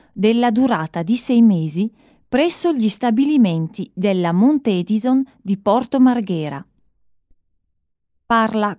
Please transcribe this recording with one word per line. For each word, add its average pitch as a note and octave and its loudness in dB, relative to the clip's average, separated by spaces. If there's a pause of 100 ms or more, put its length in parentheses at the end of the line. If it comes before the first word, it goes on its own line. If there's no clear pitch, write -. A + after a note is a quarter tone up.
(120)
della A3+ 0
durata G#3+ -2
di A3 -2
sei A#3 2
mesi F3+ 0 (320)
presso E4 0
gli A3+ 0
stabilimenti A3 0
della F#3 -2
Monte A#3+ 2
Edison G#3+ 0 (160)
di G3 -4
Porto A#3 -2
Marghera. F3+ -2 (1600)
Parla A3 -2